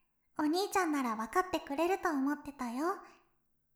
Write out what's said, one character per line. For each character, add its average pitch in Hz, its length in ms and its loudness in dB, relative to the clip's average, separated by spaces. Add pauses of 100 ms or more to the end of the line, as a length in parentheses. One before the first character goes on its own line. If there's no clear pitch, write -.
(380)
お 311 60 0
兄 359 280 2
ち 403 60 2
ゃ 370 80 4
ん 311 80 0
な 277 100 0
ら 226 140 -2
分 220 100 -4
か - 140 2
っ 359 80 -2
て 330 100 0
く 277 160 -8
れ 320 140 2
る 381 100 2
と 370 100 0
思 285 240 2
っ 294 40 -2
て 285 160 -12
た 247 160 -8
よ。 302 260 -2 (800)